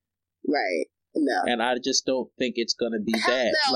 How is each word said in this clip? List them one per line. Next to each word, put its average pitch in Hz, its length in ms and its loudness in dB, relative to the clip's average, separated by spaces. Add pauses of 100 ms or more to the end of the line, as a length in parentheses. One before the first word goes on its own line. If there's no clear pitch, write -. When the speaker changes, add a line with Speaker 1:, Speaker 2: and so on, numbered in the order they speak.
(440)
Speaker 1:
Right. 92 420 0 (300)
No. 131 320 0
Speaker 2:
And 117 160 0
I 123 160 0
just 131 240 0
don't 131 320 -2
think 120 240 -2
it's - 160 -2
gonna 113 240 -2
be 113 160 -2
Speaker 1:
Hell - 160 2
Speaker 2:
that. - 240 2
Speaker 1:
no, 285 200 2